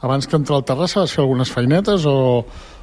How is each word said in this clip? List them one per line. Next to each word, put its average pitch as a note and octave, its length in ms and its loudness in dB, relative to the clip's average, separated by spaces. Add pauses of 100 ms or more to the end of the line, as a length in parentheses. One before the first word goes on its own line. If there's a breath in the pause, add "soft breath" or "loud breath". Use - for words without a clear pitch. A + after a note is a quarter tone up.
abans C3 240 -2
que - 80 0
entrar C#3+ 220 0
al C3 100 -2
Terrassa E3 360 0
vas D3 100 -4
fer D#3 100 2
algunes B2+ 280 0
feinetes E3+ 540 0
o B2+ 380 2 (380 loud breath)